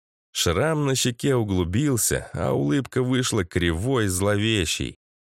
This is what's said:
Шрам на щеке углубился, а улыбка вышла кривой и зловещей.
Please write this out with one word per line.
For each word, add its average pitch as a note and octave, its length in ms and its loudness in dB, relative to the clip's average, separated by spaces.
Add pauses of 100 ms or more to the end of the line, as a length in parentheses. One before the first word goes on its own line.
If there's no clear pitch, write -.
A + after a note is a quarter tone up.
(320)
Шрам D3 540 0
на C3+ 100 0
щеке C3 400 0
углубился, G#2 960 0
а B2+ 200 -2
улыбка C#3 500 0
вышла B2+ 400 0
кривой F2+ 640 0
и - 20 0
зловещей. G2 880 0 (260)